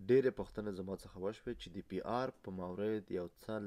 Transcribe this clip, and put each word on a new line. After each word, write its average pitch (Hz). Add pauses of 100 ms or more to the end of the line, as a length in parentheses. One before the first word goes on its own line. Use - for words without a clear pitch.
ډېرې 131
پوښتنې 104
زما 95
څخه 92
وشوې 110
چې -
د 87 (100)
پی -
آر 123
په -
مورد 95
یو 90 (140)
څه 110 (140)